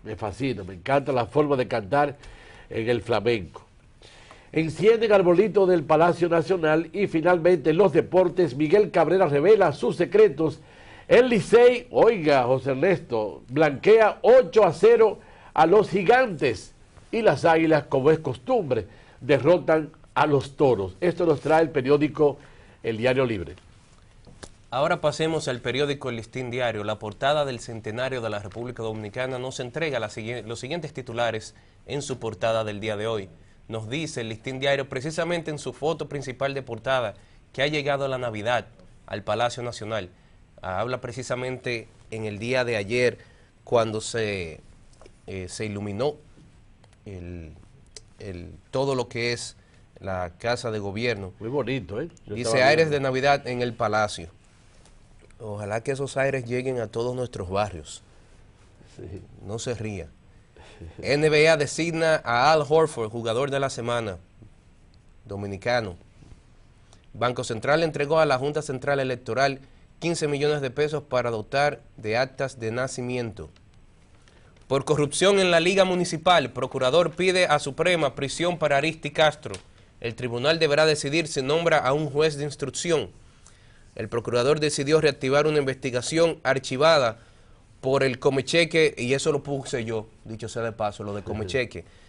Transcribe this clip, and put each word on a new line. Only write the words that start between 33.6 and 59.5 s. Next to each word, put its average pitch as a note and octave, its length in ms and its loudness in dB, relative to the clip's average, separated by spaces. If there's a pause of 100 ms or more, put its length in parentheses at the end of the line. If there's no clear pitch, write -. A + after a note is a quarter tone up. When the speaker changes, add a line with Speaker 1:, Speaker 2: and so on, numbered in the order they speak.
Speaker 2:
Nos A2 220 -10
dice C#3+ 320 -8
El A2+ 80 -8
Listín C3 300 -10
Diario, C#3 280 0
precisamente D#3+ 640 -4
en D3+ 80 -6
su C3+ 160 -8
foto D#3 340 -4
principal C3+ 460 -6
de C3+ 80 -6
portada, A#2+ 540 -4 (360)
que C3 120 -4
ha C#3+ 40 2
llegado C#3 400 -2
la C3 120 -4
Navidad A2+ 480 -2 (400)
al G2+ 160 -10
Palacio A#2+ 400 -2
Nacional. A2 480 -8 (500)
Ah, F#2 200 -6
habla B2 200 -4
precisamente B2 840 -8 (240)
en A2 140 -8
el G#2 120 -6
día B2 280 -2
de A#2+ 100 -2
ayer, A2 420 0 (460)
cuando A2 380 0
se, G2+ 580 -6 (640)
eh, F#2 220 -10
se - 180 -10
iluminó G#2 500 -4 (880)
el, F2 480 -14 (680)
el, F2 320 -14 (180)
todo C3+ 240 -2
lo B2+ 140 -4
que A#2+ 260 -4
es - 220 -10 (440)
la F#2 380 -8
Casa A#2+ 320 -4
de G#2+ 80 -6
Gobierno. G2+ 600 -6
Speaker 1:
Muy G#2+ 100 -10
bonito, B2 520 -6
¿eh? E3+ 80 -10 (180)
Yo G#2 80 -10
Speaker 2:
Dice, A#2 140 -4
Speaker 1:
estaba B2+ 180 4
Speaker 2:
"Aires D#3 220 4
Speaker 1:
viendo. D3 80 0
Speaker 2:
de C3+ 120 -2
Navidad C3+ 380 0
en B2 160 -4
el A#2+ 100 -4
Palacio". G#2+ 540 -2 (1120)
Ojalá G#2 400 -8
que C#3+ 100 -6
esos C#3 260 -6
aires C3+ 280 -2
lleguen B2 360 -4
a A2 60 -6
todos A#2+ 280 -4
nuestros G#2+ 340 -8
barrios. F#2+ 540 -6 (960)
Speaker 1:
Sí. F#2 240 -16 (240)
Speaker 2:
No G2+ 120 -10